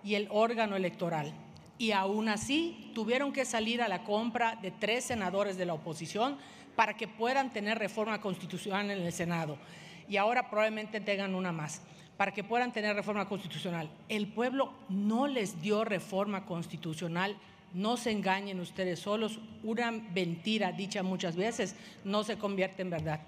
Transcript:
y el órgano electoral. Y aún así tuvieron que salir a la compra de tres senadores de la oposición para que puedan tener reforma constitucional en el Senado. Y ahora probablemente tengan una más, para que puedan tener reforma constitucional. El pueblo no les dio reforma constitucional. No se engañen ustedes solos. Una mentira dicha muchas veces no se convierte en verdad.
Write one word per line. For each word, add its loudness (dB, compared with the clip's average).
y 2
el 0
órgano 4
electoral. 0
Y 2
aún 4
así 0
tuvieron 2
que 0
salir 0
a 4
la -2
compra 2
de -4
tres 0
senadores 0
de 0
la 0
oposición -2
para 4
que -6
puedan 2
tener 0
reforma 0
constitucional -2
en -2
el 0
Senado. 0
Y -2
ahora 4
probablemente 2
tengan 0
una 0
más, -4
para 2
que -4
puedan 2
tener 2
reforma 0
constitucional. -4
El 0
pueblo 0
no 2
les -2
dio 2
reforma 0
constitucional. -2
No 2
se 0
engañen 0
ustedes -2
solos. 0
Una 0
mentira 0
dicha -2
muchas 0
veces 0
no 2
se -2
convierte 0
en -2
verdad. -2